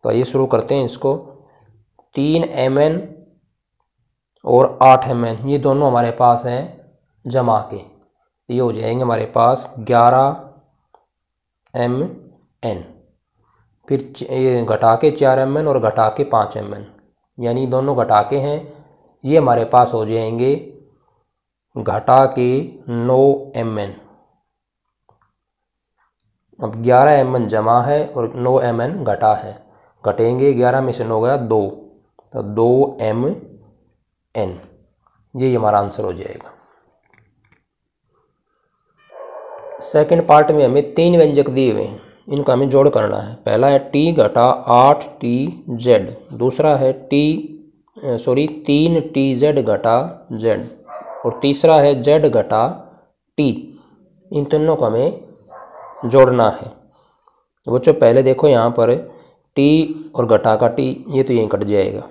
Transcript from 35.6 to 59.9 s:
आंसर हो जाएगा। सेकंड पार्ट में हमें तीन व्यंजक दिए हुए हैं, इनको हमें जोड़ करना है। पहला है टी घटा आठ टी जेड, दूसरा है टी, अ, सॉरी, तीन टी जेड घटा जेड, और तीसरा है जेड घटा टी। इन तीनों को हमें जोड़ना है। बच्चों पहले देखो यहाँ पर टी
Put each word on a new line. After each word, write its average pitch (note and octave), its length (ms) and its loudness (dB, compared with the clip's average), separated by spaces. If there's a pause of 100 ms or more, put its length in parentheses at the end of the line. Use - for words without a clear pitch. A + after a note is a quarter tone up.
आंसर G2+ 260 -4
हो F#2 80 -6
जाएगा। - 380 -16 (3250)
सेकंड E3 460 0
पार्ट D3+ 220 6
में D3+ 140 4
हमें C#3+ 300 0
तीन F3 220 4
व्यंजक C#3+ 340 4
दिए B2+ 220 0
हुए G#2 100 -2
हैं, G2+ 180 -10 (280)
इनको C#3+ 240 -2
हमें C3 160 2
जोड़ C#3 200 4
करना G#2+ 300 0
है। G#2 180 -10
पहला A2+ 320 0
है C#3 100 4 (120)
टी D#3 240 0
घटा A#2+ 340 2 (240)
आठ C3 320 6 (160)
टी C3 480 -4
जेड, A#2 420 2 (220)
दूसरा C3 440 0
है C3 160 0
टी, C#3+ 320 -2 (720)
अ, B2 200 -6
सॉरी, C3+ 320 -2 (180)
तीन D#3 340 2 (100)
टी C3+ 260 0
जेड C#3+ 240 2
घटा A2+ 720 -2
जेड, G#2+ 340 -2 (520)
और - 240 -6
तीसरा C#3+ 320 2
है C#3+ 280 4
जेड D3+ 240 4
घटा A2+ 400 0 (720)
टी। D3 80 2 (840)
इन D3 140 -4
तीनों D#3 320 0
को - 80 -2
हमें A#2 440 -2 (760)
जोड़ना B2 460 4
है। - 200 -12 (960)
बच्चों B2+ 280 2
पहले B2 280 4
देखो C3 260 2
यहाँ A#2+ 220 2
पर A#2+ 240 0 (600)
टी D3+ 600 0